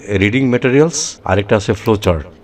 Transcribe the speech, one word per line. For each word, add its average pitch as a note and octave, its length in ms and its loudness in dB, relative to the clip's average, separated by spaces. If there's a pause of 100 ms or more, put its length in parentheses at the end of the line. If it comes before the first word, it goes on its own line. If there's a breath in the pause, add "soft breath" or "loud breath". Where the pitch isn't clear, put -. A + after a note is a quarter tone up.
(180)
রিডিং A#2+ 300 2
ম্যাটেরিয়ালস, C3 760 0
আরেকটা G2+ 320 0
আছে G#2+ 160 0
ফ্লো A2 240 0
চার্ট। F2 300 -2 (180)